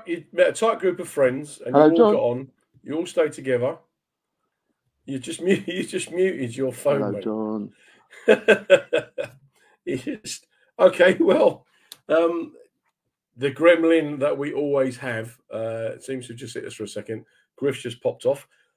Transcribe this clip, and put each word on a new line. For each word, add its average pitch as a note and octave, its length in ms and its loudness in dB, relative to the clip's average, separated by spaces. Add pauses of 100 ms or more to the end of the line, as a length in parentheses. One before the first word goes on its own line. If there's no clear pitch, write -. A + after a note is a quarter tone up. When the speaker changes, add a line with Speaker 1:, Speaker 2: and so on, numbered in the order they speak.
Speaker 1:
you E3+ 240 -8
met F3 160 4
a - 40 0
tight A3+ 260 0
group F3+ 220 -2
of - 80 -10
friends, C#3 560 -2
and B2+ 100 -6
Speaker 2:
Hello, D3+ 120 8
Speaker 1:
you D#3 60 8
all E3 60 2
Speaker 2:
John. G#3 160 6
Speaker 1:
got - 80 0
on. B2 260 -2 (340)
You C#3 120 -10
all D#3+ 120 -4
stayed D#3 260 -2
together. C3 440 -4 (1300)
You C3+ 140 -8
just D#3+ 240 -10
mu-, F#3 200 2
<laughs> - 40 -12
you F3+ 180 -4
just - 260 -8
muted D#3 460 -2
your C3 160 -4
phone, C#3 280 0
Speaker 2:
Hello, G#2 120 -2
Speaker 1:
mate. G#2 120 -8
Speaker 2:
John. G#2+ 480 -6 (540)
Speaker 1:
<laughs> - 800 4 (800)
You C3+ 120 -6 (260)
just, - 240 -14 (320)
okay, F3+ 400 6
well, F#3+ 460 2 (460)
um, E3+ 420 0 (840)
the C3+ 120 -2
gremlin D#3+ 720 4
that C#3+ 160 0
we C#3+ 160 -6
always C#3 460 -2
have, A2+ 360 -8 (160)
uh, A2+ 480 -8
seems C3 280 -10
to B2 80 -16
have A#2+ 40 -16
just A#2 140 -14
hit - 140 -10
us G#2+ 80 -14
for A2 100 -10
a G2 40 -12
second. A2 360 -10 (320)
Griff's C3+ 240 -4
just A#2+ 220 -12
popped A#2+ 240 -4
off. C#3 200 -2 (300)